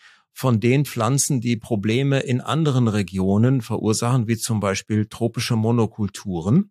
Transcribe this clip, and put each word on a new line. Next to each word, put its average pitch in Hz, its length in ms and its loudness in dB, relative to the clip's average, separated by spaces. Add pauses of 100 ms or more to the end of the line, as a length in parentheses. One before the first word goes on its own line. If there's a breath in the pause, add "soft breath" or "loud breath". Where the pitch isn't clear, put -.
(380 soft breath)
von 120 220 2
den 127 240 2
Pflanzen, 127 560 0
die 120 160 -2
Probleme 120 640 0
in 127 220 -2
anderen 131 460 2
Regionen 101 720 2
verursachen, 110 640 0
wie 113 80 0
zum 110 240 -2
Beispiel 104 460 0
tropische - 500 -4
Monokulturen, 110 1160 0